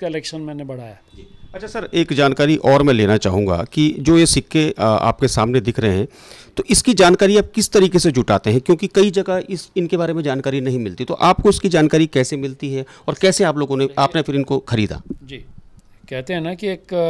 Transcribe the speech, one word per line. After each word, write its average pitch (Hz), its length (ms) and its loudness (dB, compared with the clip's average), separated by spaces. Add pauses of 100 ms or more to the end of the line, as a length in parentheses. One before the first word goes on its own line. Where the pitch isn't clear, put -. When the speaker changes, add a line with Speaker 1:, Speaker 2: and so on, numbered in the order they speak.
Speaker 1:
कलेक्शन 160 400 -8
मैंने 147 220 -12
बढ़ाया। 123 340 -16 (180)
Speaker 2:
जी। - 120 -20 (280)
अच्छा 196 120 -14
सर, 214 260 -10
एक 165 200 0
जानकारी 143 420 2
और 139 280 4
मैं 143 100 4
लेना 208 240 4
चाहूँगा 95 560 0
कि 151 260 0
जो 160 180 4
ये 165 80 6
सिक्के, 156 460 0
अ, - 100 -8
आपके 110 460 0
सामने 120 320 0
दिख 113 200 -4
रहे 101 180 0
हैं, 101 100 -2 (500)
तो - 120 -2
इसकी 240 240 2
जानकारी 190 440 4
आप 196 180 0
किस 214 160 -4
तरीके 185 280 2
से 165 120 0
जुटाते 110 380 0
हैं? 123 120 2
क्योंकि 185 260 0
कई 196 240 2
जगह 185 380 -2
इस, 190 280 -10
इनके 175 200 -2
बारे 165 160 -2
में 160 100 -4
जानकारी 135 380 -4
नहीं 127 180 -2
मिलती, 107 260 -8
तो 165 80 -6
आपको 185 360 2
इसकी 196 200 0
जानकारी 160 380 2
कैसे 135 300 -2
मिलती 135 360 -8
है 135 120 -6 (220)
और 147 140 -4
कैसे 190 220 2
आप 156 140 0
लोगों 139 200 -2
ने, 135 120 0 (100)
आपने 139 220 2
फिर 139 140 -4
इनको 139 240 -2
ख़रीदा? 107 420 -4 (220)
Speaker 1:
जी, 131 140 -18 (720)
कहते 135 240 -8
हैं 170 80 -4
ना 165 120 -6
कि 196 140 -8
एक, 185 260 -8 (160)